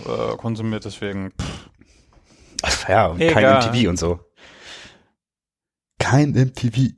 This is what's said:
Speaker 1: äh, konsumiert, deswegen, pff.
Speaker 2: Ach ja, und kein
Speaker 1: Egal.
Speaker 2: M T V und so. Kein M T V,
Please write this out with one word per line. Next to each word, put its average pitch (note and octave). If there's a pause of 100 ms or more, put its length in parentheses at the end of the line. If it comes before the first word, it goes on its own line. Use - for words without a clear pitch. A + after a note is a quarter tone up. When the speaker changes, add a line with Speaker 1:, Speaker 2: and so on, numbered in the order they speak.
Speaker 1:
äh, A2+
konsumiert, A2
deswegen, G2
pff. - (920)
Speaker 2:
Ach -
ja, G2+
und E2
kein E3 (100)
Speaker 1:
Egal. C3
Speaker 2:
M A2+
T A#2+
V F#2+
und F2
so. E2+ (1800)
Kein C#3+
M C3
T A#2+
V, A#2+